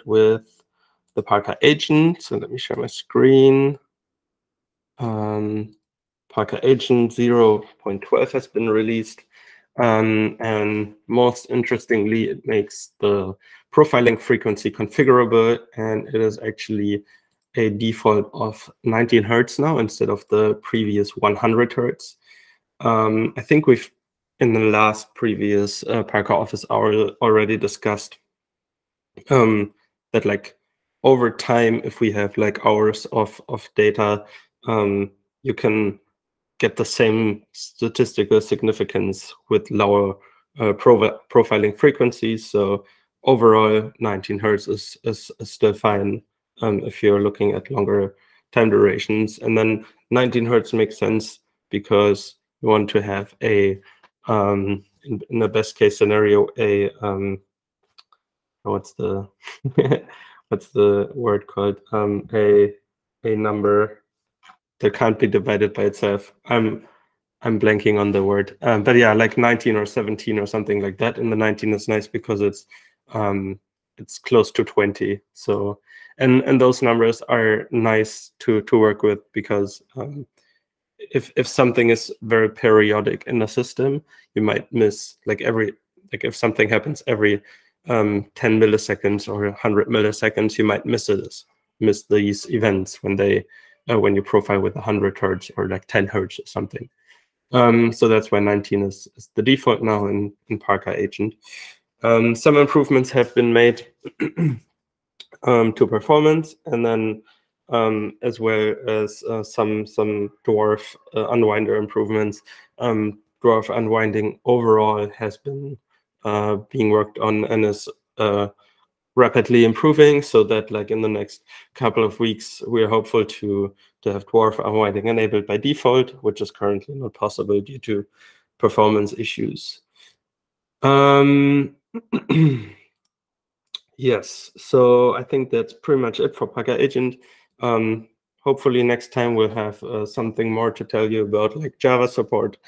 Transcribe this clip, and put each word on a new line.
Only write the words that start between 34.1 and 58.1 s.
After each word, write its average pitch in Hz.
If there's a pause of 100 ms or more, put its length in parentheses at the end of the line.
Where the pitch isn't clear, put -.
um, 101 (320)
you 131
can 107 (580)
get -
the 117
same 110 (120)
statistical -
significance - (160)
with 104
lower, 101 (420)
uh, 107
provi-, 107 (140)
profiling 107
frequencies. 120
So 101 (380)
overall, 110
nineteen 107
hertz 104
is, -
is, -
is 110
still 104
fine, 104 (400)
um, 107
if -
you're 101
looking 101
at 95
longer 101 (340)
time 113
durations. 104
And 113
then 110 (260)
nineteen 120
hertz 117
makes 110
sense 107 (320)
because 101 (260)
you 113
want 107
to 104
have 101
a, 101 (480)
um, 101 (200)
in, 117 (100)
in 117
the 110
best 110
case 104
scenario, 104 (100)
a, 101 (120)
um, 98 (1300)